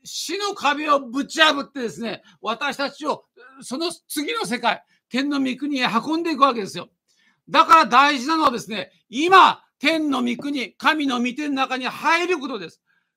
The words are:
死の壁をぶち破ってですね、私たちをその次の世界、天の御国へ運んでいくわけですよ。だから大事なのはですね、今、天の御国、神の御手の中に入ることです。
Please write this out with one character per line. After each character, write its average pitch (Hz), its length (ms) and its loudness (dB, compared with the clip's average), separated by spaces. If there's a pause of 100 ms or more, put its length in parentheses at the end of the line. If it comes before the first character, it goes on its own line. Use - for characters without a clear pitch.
死 - 340 -8
の 403 160 -4
壁 294 380 -2
を 277 80 4
ぶ 262 260 -6
ち - 160 -2
破 285 200 4
っ - 100 -14
て 269 100 -10
で 226 80 -4
す 170 100 -12
ね、 214 220 -8 (180)
私 226 380 -4
た 269 140 -4
ち 302 160 -10
を - 180 -4 (360)
そ 254 180 -8
の 339 120 -4 (160)
次 302 280 -6
の 453 100 -4
世 233 140 -4
界、 226 240 -2 (260)
天 277 180 -2
の 285 140 0
御 262 140 -2
国 285 240 -4
へ 247 80 0
運 233 320 -2
ん 349 40 -4
で 330 100 -2
い - 20 -2
く 254 80 2
わ 269 100 4
け 233 60 -4
で 190 80 -6
す 143 100 -12
よ。 - 120 -12 (600)
だ 202 160 4
か 330 120 8
ら 320 100 6
大 277 320 4
事 240 80 -6
な 320 100 0
の 320 60 2
は 277 80 4
で 233 80 -4
す 180 100 -12
ね、 208 220 -8 (180)
今、 320 560 6 (140)
天 311 320 0
の 254 100 0
御 240 140 -2
国、 262 380 -6
神 294 340 0
の 247 120 -2
御 240 140 -4
手 294 160 -6
の 277 60 -4
中 262 220 -2
に 254 100 -8
入 330 400 0
る 349 100 0
こ 269 120 -8
と 240 100 -8
で 165 100 -12
す。 - 100 -20 (380)